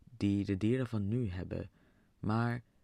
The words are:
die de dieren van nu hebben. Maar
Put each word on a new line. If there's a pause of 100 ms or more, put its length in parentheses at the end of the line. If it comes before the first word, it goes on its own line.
(160)
die
de
dieren
van
nu
hebben. (480)
Maar (220)